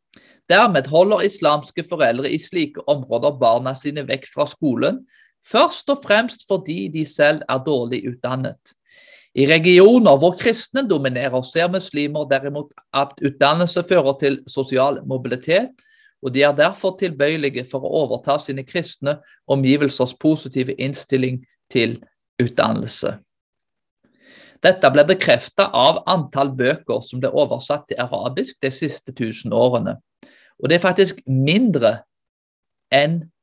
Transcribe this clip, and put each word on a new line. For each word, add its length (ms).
Dermed 380
holder 360
islamske 640
foreldre 440
i 100
slike 480
områder 520
barna 360
sine 320
vekk 240
fra 160
skolen, 560
først 480
og 120
fremst 440
fordi 440
de 140
selv 420
er 160
dårlig 440
utdannet. 640
I 100
regioner 720
hvor 160
kristne 540
dominerer, 580
ser 240
muslimer 560
derimot 460
at 220
utdannelse 640
fører 320
til 220
sosial 560
mobilitet, 640
og 120
de 80
er 140
derfor 420
tilbøyelige 680
for 220
å 60
overta 400
sine 240
kristne 540
omgivelsers 720
positive 560
innstilling 720
til 300
utdannelse. 800
Dette 320
ble 160
bekreftet 640
av 380
antall 420
bøker 480
som 220
ble 80
oversatt 580
til 140
arabisk 580
de 140
siste 420
tusen 400
årene. 380
Og 80
det 80
er 80
faktisk 420
mindre 760
enn 300